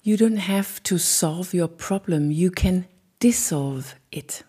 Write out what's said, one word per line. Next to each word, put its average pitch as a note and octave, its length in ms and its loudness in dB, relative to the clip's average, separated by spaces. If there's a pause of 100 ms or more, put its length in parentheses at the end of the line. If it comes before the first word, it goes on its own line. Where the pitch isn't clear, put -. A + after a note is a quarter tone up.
You G#3 160 2
don't A3 200 4
have G3 480 -2
to F3+ 120 0
solve E3+ 560 0
your E3+ 140 2
problem. E3 640 -2
You F3 180 2
can F3+ 380 0 (320)
dissolve C#3 760 0 (180)
it. - 380 -12